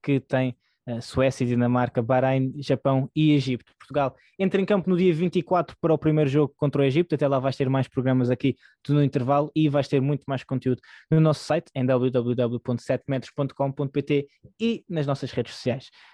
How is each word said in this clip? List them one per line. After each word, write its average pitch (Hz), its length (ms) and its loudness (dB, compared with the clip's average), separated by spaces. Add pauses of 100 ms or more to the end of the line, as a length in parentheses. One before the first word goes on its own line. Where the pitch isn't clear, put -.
que 139 160 0
tem, 131 380 -2 (300)
eh, 117 140 -8
Suécia, 131 440 0
Dinamarca, 120 560 0
Bahrein, 131 640 0
Japão 135 520 0
e 156 180 4
Egito. 131 320 0 (120)
Portugal 135 400 -4 (220)
entra 190 220 0
em 196 40 0
campo 190 240 0
no 185 80 2
dia 180 160 4
vinte 165 240 -2
e 175 60 2
quatro - 380 -2
para 160 120 2
o 156 60 4
primeiro 151 320 2
jogo 143 260 2
contra 143 240 0
o 139 40 4
Egito. 151 300 0
Até 147 140 0
lá 135 100 2
vais 131 180 -2
ter 131 120 -2
mais 135 180 0
programas 127 440 0
aqui 127 260 0 (300)
do 143 80 0
No 147 100 4
Intervalo 143 500 0
e 156 140 2
vais 139 200 0
ter 143 120 0
muito 139 260 -2
mais 135 160 -6
conteúdo 127 380 -4 (300)
no 160 100 6
nosso 156 240 2
site, 160 300 -2
em 131 100 -2
w 127 260 2
w 120 240 0
w 120 260 -2
ponto 120 220 -4
sete 127 260 -4
metros 135 240 -6
ponto 139 220 -6
com 139 160 -2
ponto 139 220 -6
p 143 100 -2
t 143 260 -2 (320)
e 226 280 -4
nas 156 180 -4
nossas 139 260 -4
redes - 220 -6
sociais, - 360 -6 (240)